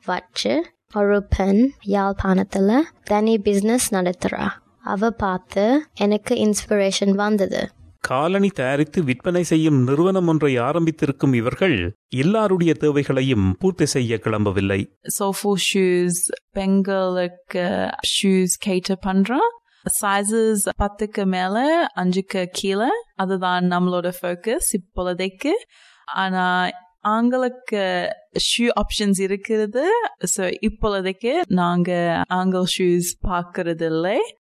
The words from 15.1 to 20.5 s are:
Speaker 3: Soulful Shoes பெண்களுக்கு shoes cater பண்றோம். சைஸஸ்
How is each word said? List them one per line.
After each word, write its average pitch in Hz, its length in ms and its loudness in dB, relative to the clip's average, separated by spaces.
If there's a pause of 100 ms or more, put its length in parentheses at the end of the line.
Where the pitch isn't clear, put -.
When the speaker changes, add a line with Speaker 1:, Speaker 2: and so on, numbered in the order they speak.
Speaker 3:
Soulful 202 380 -2 (120)
Shoes 180 480 2 (420)
பெண்களுக்கு 185 1080 0 (460)
shoes 185 520 2
cater 185 420 -2
பண்றோம். 214 440 2 (500)
சைஸஸ் 208 640 0 (180)